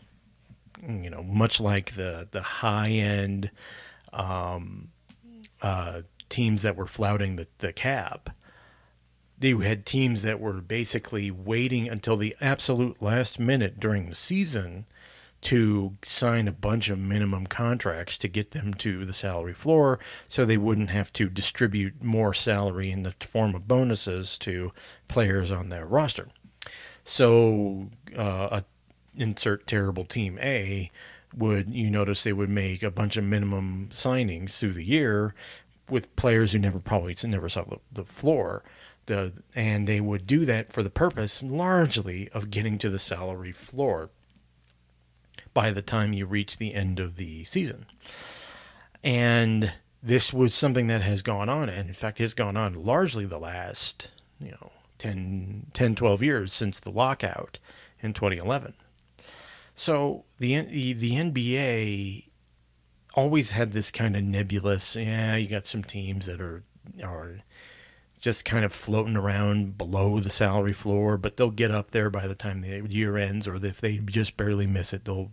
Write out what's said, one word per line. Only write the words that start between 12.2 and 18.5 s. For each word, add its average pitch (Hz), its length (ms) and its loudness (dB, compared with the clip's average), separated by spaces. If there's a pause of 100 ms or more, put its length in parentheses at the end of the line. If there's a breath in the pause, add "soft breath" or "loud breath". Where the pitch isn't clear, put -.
absolute 131 600 0
last 117 360 0
minute 120 400 2
during 101 300 0
the 85 60 -10
season 113 720 -4 (560 loud breath)
to 104 640 2
sign 117 420 0
a 95 60 0
bunch 107 380 -2
of 98 80 -2
minimum 98 480 0
contracts 104 720 -2
to - 100 -2
get 101 220 -2